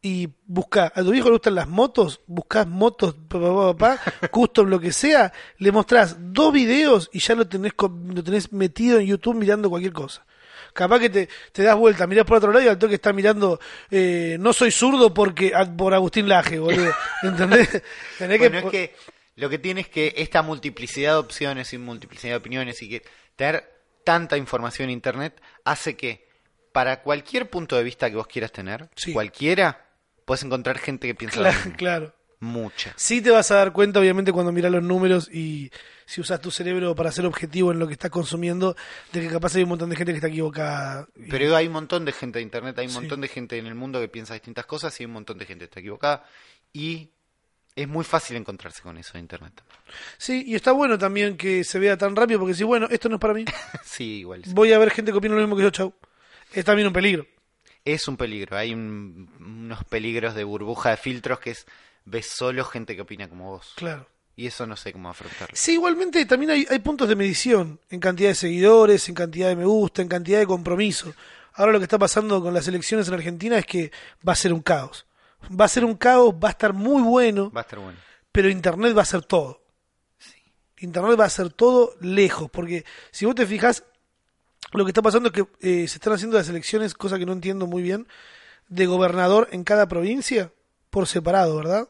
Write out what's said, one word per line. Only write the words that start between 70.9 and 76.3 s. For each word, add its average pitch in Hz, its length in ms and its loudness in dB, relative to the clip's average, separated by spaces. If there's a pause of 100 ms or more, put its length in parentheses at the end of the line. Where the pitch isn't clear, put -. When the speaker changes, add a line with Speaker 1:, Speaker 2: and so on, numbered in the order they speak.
Speaker 1:
Ahora 208 180 4
lo 214 80 6
que 190 60 -2
está 214 120 0
pasando 202 440 2
con 175 120 -4
las 175 140 0
elecciones 185 400 -2
en 180 80 -4
Argentina 175 420 -2
es 185 80 0
que 165 260 -4 (360)
va 180 60 2
a - 20 2
ser 175 180 0
un 165 80 -2
caos. 143 460 -4 (520)
Va 208 60 8
a 202 40 4
ser 240 160 0
un 226 100 -2
caos, 247 400 6